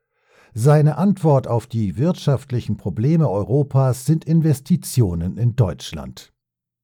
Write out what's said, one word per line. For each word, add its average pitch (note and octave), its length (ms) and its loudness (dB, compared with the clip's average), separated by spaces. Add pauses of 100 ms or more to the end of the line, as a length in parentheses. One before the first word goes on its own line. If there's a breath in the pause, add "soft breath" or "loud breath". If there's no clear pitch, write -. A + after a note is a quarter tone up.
(540 soft breath)
Seine D3 440 4
Antwort D#3 520 0
auf A#2 180 -2
die G2+ 300 -4
wirtschaftlichen B2 800 -2
Probleme C#3 520 0
Europas C3 760 0
sind D#3+ 180 0
Investitionen B2+ 1120 0
in A#2+ 200 0
Deutschland. - 720 -4 (520)